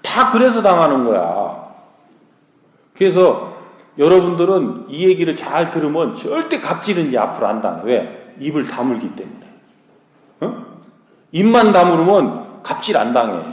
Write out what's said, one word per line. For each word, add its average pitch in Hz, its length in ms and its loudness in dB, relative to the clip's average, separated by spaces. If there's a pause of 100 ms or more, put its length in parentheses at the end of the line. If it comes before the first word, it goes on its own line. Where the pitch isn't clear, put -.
다 247 300 0
그래서 233 300 2
당하는 160 440 4
거야. 92 580 -2 (1300)
그래서 180 580 2 (440)
여러분들은 170 920 2
이 165 180 -2
얘기를 165 280 2
잘 160 360 -4
들으면 160 440 -2
절대 320 440 -6
갑질은 175 480 -4
이제 123 100 -2
앞으로 107 300 -2
안 107 140 -4
당해. 87 220 -6
왜? - 560 -4
입을 143 280 -6
다물기 123 480 -6
때문에. - 320 -18 (960)
응? - 220 -10 (680)
입만 214 400 4
다물으면 175 920 2
갑질 - 340 -4
안 113 160 0
당해. 107 400 -2